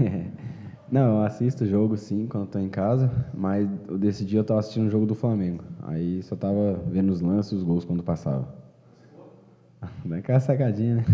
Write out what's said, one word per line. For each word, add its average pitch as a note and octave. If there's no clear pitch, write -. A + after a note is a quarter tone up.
<laughs> -
Não, B2
eu G#2+
assisto A#2+
o -
jogo, G#2+
sim, G#2+
quando G2+
eu F#2
tô G2+
em F#2+
casa, A#2+
mas G2
desse G2+
dia G#2
eu G#2+
tava G#2+
assistindo A2
o -
jogo G#2+
do G#2+
Flamengo. F#2+
Aí F2
só -
tava G2
vendo F#2+
os F2
lances G2
e G#2+
os F#2
gols E2+
quando F2
passava. D2
<laughs> -
Dá E2
aquela B2+
sacadinha, A#2+
né? A#2